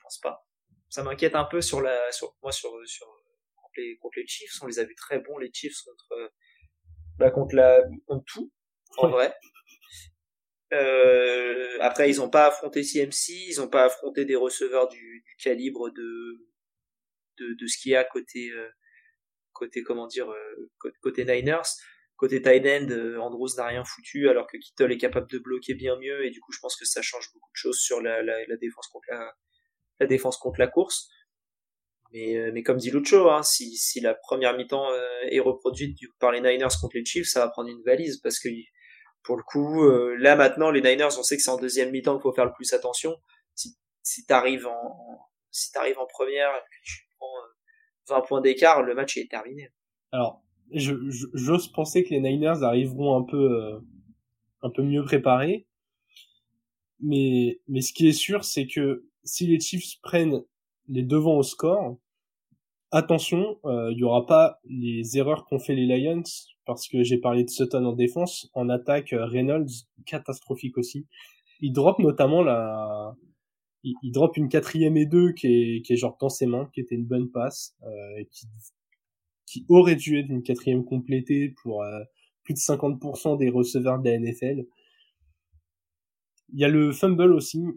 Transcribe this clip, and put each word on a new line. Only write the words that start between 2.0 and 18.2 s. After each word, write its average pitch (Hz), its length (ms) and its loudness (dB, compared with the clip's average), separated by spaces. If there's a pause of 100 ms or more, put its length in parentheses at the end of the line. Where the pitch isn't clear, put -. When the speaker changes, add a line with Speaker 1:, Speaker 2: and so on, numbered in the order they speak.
Speaker 1:
sur, - 300 -10
moi 135 100 -8
sur, 123 180 -8 (160)
sur, 117 220 -18 (480)
contre - 220 -20
les, 120 200 -12
contre 123 200 -14
les 120 100 -10
Chiefs, - 340 -14
on 135 60 -14
les 117 120 -8
a 113 40 -2
vus 113 120 -10
très - 240 -8
bons 143 180 -12
les 131 140 -12
Chiefs - 300 -12
contre, - 320 -20
euh, 117 140 -12 (880)
bah, 127 140 6
contre 135 240 -2
la, 127 260 10 (240)
contre 135 260 -8
tout, 285 200 -14 (460)
en - 100 4
Speaker 2:
Ouais. - 40 2
Speaker 1:
vrai. 127 220 0 (1400)
Euh, 123 1080 4
après, 143 280 2
ils 139 120 0
ont 120 80 -4
pas 151 180 8
affronté 147 360 -2
C 143 160 -4
M 139 120 -2
C, - 220 -6 (160)
ils 143 120 -6
ont 127 80 -6
pas 131 160 6
affronté 139 400 -2
des 135 100 0
receveurs 127 520 0
du, 117 380 -18
du - 180 -20
calibre 123 460 -4
de, 117 580 -14 (920)
de, 120 200 -8
de 120 80 -10
ce - 120 -6
qu'il 131 120 -4
y 131 40 4
a 127 80 2
côté, 123 480 -10